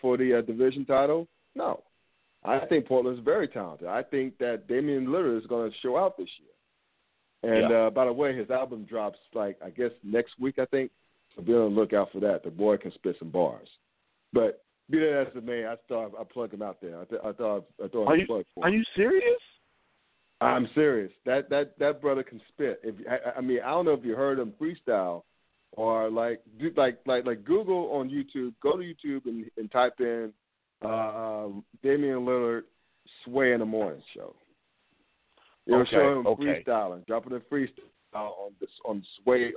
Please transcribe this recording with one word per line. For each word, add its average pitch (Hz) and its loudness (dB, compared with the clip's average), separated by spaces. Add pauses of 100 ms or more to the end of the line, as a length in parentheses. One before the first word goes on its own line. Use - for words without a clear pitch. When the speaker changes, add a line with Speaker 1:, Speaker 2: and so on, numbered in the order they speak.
Speaker 1:
for 127 4
the, 127 4
uh, - 0
division 127 0
title? 139 2 (280)
No. - -4 (600)
I 131 0
think 151 2
Portland's 127 2
very 156 2
talented. 85 -8
I 107 -2
think 131 -4
that 117 -4
Damian 135 0
Lillard 139 0
is 107 -10
gonna 117 -2 (100)
show 127 0
out 190 0
this 90 -8 (100)
year. - -10
And, 113 4
Speaker 2:
Yeah. 117 6
Speaker 1:
uh, 113 4
by 127 2
the 123 0
way, 135 0
his 110 -6
album 127 -4
drops, 104 -6 (140)
like, 101 -4
I 90 -12
guess 120 -2 (120)
next 117 -2
week, 131 -2
I 131 0
think. 135 -2 (440)
So 95 -14
be 95 2
on 110 4
the 107 4
lookout 101 2
for 98 -8
that. 101 0
The 85 -8
boy 98 2
can 87 -10
spit - -6
some 82 -14
bars. 76 0 (640)
But 113 2 (260)
be 156 2
that 143 2
as 123 -14
it 120 -12
may, 117 -4
I 117 -6 (120)
thought 113 -6
I 110 -10
plugged 110 -8
him 101 -10
out 98 -8
there. 85 -12
I, 90 -14
th-, - -8
I 107 -6
thought 104 -4 (180)
I 98 -8
thought 107 0
Speaker 2:
Are 147 6
Speaker 1:
I'd 160 6
Speaker 2:
you, 190 -4
Speaker 1:
plug 107 -4
for - -6
Speaker 2:
are 175 6
Speaker 1:
him. 202 2
Speaker 2:
you 226 2 (120)
serious? 381 2 (960)
Speaker 1:
I'm 123 2
serious. 127 2 (140)
That, 139 0
that, 143 -2
that 143 0
brother 135 0
can 110 -14
spit. 127 -4
If 107 -6 (120)
I, 123 -4
I 131 -6
mean, 127 0
I 123 -4
don't 170 0
know 156 4
if 123 -2
you 113 -2
heard 135 0
him 110 -6
freestyle 104 -2 (500)
or, 110 0
like, 113 -2 (180)
do, 160 -2
like, 131 2
like, 123 0
like, 113 -4
Google 180 0
on 131 -2
YouTube. 135 -6
Go 147 2
to 180 -6
YouTube 143 -8
and, 113 -8 (120)
and 107 -8
type 123 4
in 117 -2 (500)
uh, 107 -6
uh, 110 -4 (360)
Damian 135 2
Lillard 120 0 (600)
Sway 127 2
in 120 2
the 113 -2
Morning 107 -2 (120)
Show. 50 -16 (1300)
It 117 4
was 123 8
Speaker 2:
Okay, - -6
Speaker 1:
showing 139 6
him 120 0
Speaker 2:
okay. 113 0
Speaker 1:
freestyling, 98 -2
dropping 117 -4
a 123 -6
freestyle 135 -4 (440)
on 104 -8
the, 98 -10 (180)
on 101 -4 (200)
Sway, 123 2